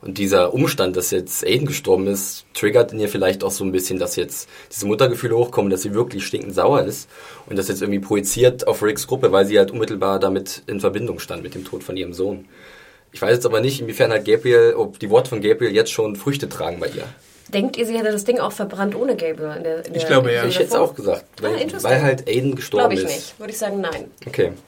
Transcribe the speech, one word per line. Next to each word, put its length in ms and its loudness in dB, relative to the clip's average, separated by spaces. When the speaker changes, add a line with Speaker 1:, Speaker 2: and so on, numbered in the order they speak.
Speaker 1:
Und 160 -10
dieser 340 4
Umstand, 440 0
dass 140 -2
jetzt 340 -4
Aiden 220 2
gestorben 400 0
ist, 380 -4
triggert 380 4
in 80 -6
ihr 80 0
vielleicht 340 0
auch 80 0
so 140 -4
ein 80 0
bisschen, 260 -2
dass 180 -4
jetzt 320 -6
diese 160 -6
Muttergefühle 500 2
hochkommen, 340 2
dass 120 0
sie 120 -4
wirklich 320 -2
stinkend 280 -8
sauer 300 4
ist 240 -8
und 120 -4
das 100 -2
jetzt 120 -2
irgendwie 200 -2
projiziert 680 2
auf 160 0
Ricks 240 0
Gruppe, 260 2
weil 140 6
sie 120 4
halt 120 6
unmittelbar 500 0
damit 460 -2
in 140 -6
Verbindung 380 -2
stand, 240 -12
mit 120 -14
dem 100 -10
Tod 180 -10
von 140 -8
ihrem 160 -8
Sohn. 320 -4
Ich 120 -8
weiß 100 4
jetzt 140 2
aber 160 2
nicht, 180 -2
inwiefern 300 0
halt 160 0
Gabriel, 500 6
ob 220 -4
die 100 -8
Worte 220 4
von 100 -4
Gabriel 340 2
jetzt 160 4
schon 240 -2
Früchte 360 -4
tragen 280 -6
bei 100 -4
ihr. 160 -8
Speaker 2:
Denkt 300 -2
ihr, 80 0
sie 120 -4
hätte 140 0
das 120 -4
Ding 140 2
auch 140 -2
verbrannt 420 -4
ohne 220 0
Gabriel 400 -6
in 80 -10
der, 220 -4
in 80 -12
Speaker 3:
Ich 60 -2
Speaker 2:
der, 100 -2
Speaker 3:
glaube, 180 4
Speaker 2:
in 60 2
Speaker 3:
ja. 80 0
Speaker 2:
der 80 0
Speaker 1:
Ich 60 -2
hätte 100 2
es 80 -8
Speaker 2:
Folge? 160 4
Speaker 1:
auch 40 -14
gesagt, 300 -2
Speaker 2:
Ah, 60 -8
Speaker 1:
weil, 160 0
Speaker 2:
interesting. 300 -4
Speaker 1:
weil 120 4
halt 260 0
Aiden 260 0
gestorben 360 2
Speaker 2:
Glaub 80 0
ich 100 0
Speaker 1:
ist. 80 -2
Speaker 2:
nicht, 240 -14
würde 120 -12
ich 60 -10
sagen, 220 -4
nein. 300 -6
Speaker 1:
Okay. 260 0